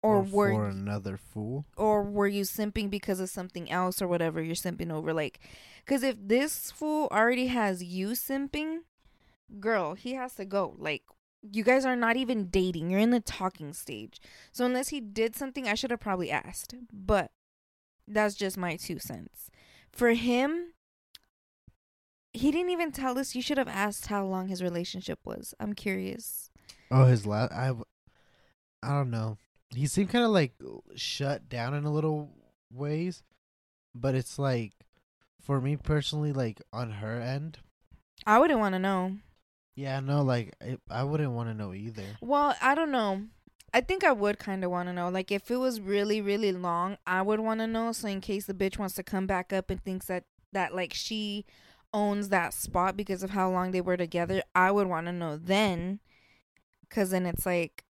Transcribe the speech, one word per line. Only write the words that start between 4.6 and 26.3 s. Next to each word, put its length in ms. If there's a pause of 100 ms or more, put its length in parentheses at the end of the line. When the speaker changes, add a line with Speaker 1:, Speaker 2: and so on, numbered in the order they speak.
Speaker 1:
over? 220
Like, 260 (460)
'cause 160
if 180
this 520
fool 400
already 360
has 360
you 280
simping, 680 (800)
girl, 340
he 200
has 220
to 100
go. 340
Like, 240 (400)
you 200
guys 220
are 100
not 220
even 320
dating. 400
You're 100
in 120
the 80
talking 540
stage. 460 (320)
So 140
unless 220
he 140
did 340
something, 320
I 80
should 160
have 80
probably 320
asked. 420 (180)
But 400 (760)
that's 260
just 240
my 200
two 200
cents. 540 (400)
For 220
him, 600 (1600)
he 180
didn't 200
even 200
tell 280
us. 160
You 80
should 160
have 80
asked 400
how 180
long 220
his 160
relationship 640
was. 340
I'm 140
curious. 760 (400)